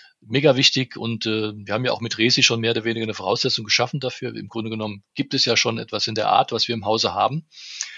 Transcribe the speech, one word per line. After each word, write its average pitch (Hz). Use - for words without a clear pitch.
mega 131
wichtig 131
und, 113
äh, 107
wir 101
haben 123
ja 123
auch -
mit 113
Resi 123
schon 117
mehr 113
oder 117
weniger 113
eine 110
Voraussetzung 104
geschaffen 123
dafür. 127
Im 107
Grunde 110
genommen 107
gibt 139
es 131
ja 120
schon 113
etwas 110
in 113
der 107
Art, 104
was 113
wir 117
im 110
Hause 107
haben 120